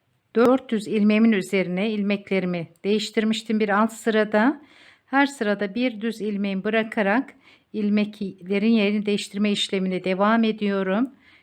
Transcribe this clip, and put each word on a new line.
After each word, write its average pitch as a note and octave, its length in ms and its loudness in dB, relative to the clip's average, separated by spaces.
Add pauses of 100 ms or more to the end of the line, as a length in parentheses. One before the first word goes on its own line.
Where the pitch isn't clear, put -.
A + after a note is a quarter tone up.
(360)
dört B3+ 360 2
yüz G#3+ 160 -4
ilmeğimin G#3+ 440 4
üzerine F#3+ 580 0
ilmeklerimi G3 800 -2 (160)
değiştirmiştim G#3+ 760 -2
bir G#3+ 80 0
alt G#3+ 240 2
sırada. G#3+ 680 0 (440)
Her C#4 200 2
sırada G#3 480 -4
bir A#3+ 260 -2
düz A3 200 -6
ilmeğimi G3 440 -4
bırakarak A3 720 0 (380)
ilmeklerin G#3 1000 -2
yerini G#3 360 2
değiştirme G3+ 440 -2
işlemine F#3 540 -2
devam G3+ 400 2
ediyorum. G#3 680 0 (320)